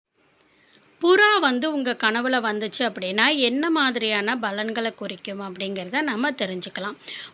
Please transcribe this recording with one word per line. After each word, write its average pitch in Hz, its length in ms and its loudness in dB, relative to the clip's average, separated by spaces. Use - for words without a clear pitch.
புறா 415 360 6
வந்து 294 340 2
உங்க 254 260 -2
கனவுல 240 400 2
வந்துச்சு 214 400 -4
அப்படின்னா, 208 580 0
என்ன 269 320 2
மாதிரியான 233 680 0
பலன்களை 220 560 -4
குறிக்கும் 196 480 -10
அப்படிங்கிறத 190 600 -6
நம்ம 277 300 -2
தெரிஞ்சுக்கலாம். 190 640 -6